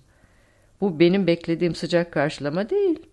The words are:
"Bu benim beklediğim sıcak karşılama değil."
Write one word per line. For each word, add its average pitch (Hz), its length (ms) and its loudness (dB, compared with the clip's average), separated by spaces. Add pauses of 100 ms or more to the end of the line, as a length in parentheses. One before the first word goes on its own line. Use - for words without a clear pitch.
(800)
"Bu 175 180 0
benim 175 280 4
beklediğim 170 480 0
sıcak 170 360 -2
karşılama 147 580 -4
değil." 381 300 0 (140)